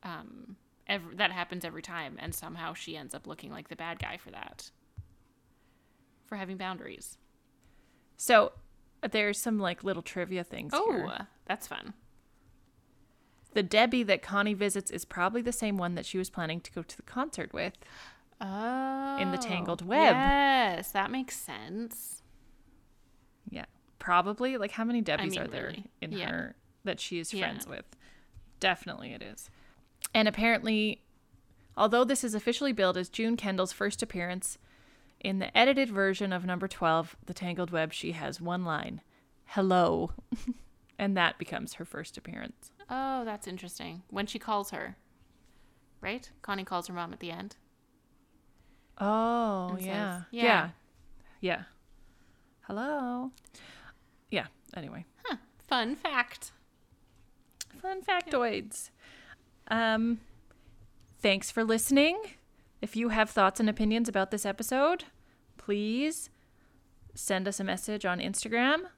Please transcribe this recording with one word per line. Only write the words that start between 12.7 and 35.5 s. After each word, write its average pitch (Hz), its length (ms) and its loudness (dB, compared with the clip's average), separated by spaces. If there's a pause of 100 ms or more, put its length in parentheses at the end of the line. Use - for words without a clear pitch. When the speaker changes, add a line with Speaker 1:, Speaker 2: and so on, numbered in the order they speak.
Speaker 2:
The 214 100 4
Debbie 233 400 4
that 196 180 2
Connie 202 320 2
visits 196 380 0
is - 120 -6
probably 196 380 0
the 233 100 -2
same 208 260 0
one 175 180 0
that - 100 -6
she - 120 -4
was 185 120 -2
planning 165 320 -4
to - 100 -16
go 170 120 -6
to - 140 -14
the - 60 -18
concert - 500 -6
with. - 200 -4 (680)
Speaker 1:
Oh. 262 800 -4
Speaker 2:
In - 120 0
the - 60 -2
Tangled 170 480 -4
Web. 269 300 8
Speaker 1:
Yes, 262 760 4
that 196 200 0
makes 262 240 -4
sense. 170 840 -10 (1300)
Speaker 2:
Yeah. - 160 -12 (340)
Probably. 208 580 2
Like, 208 140 -4
how 226 140 -4
many 240 160 2
Debbies - 180 0
Speaker 1:
I 185 80 -2
mean, - 120 -2
Speaker 2:
are - 80 -4
there - 200 -6
Speaker 1:
really. - 240 -10 (100)
Speaker 2:
in 160 120 -8
Speaker 1:
Yeah. 185 160 -4
Speaker 2:
her - 260 -6 (300)
that 196 140 -4
she 175 200 -6
is 165 140 -8
Speaker 1:
Yeah. 190 140 -2
Speaker 2:
friends 202 200 -8
with? - 180 -12 (760)
Definitely - 500 -2
it - 100 -14
is. - 280 -16 (640)
And 220 140 6
apparently, 214 760 2 (720)
although 226 300 6
this 262 180 2
is 220 100 -2
officially 240 380 0
billed 190 260 4
as 180 120 -4
June 226 260 0
Kendall's 190 380 0
first 202 280 -2
appearance, 180 560 -4 (600)
in 190 180 0
the - 180 0